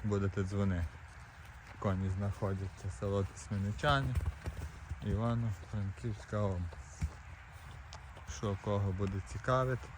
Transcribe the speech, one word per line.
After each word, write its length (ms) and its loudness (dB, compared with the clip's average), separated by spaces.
будете 400 4
дзвонити. 440 4
Коні 300 2
знаходяться 880 0
село 340 2
Пісменничани, 800 2
Івано-Франківська 1300 0
область. 680 0
Що 260 2
кого 280 4
буде 360 2
цікавити 600 2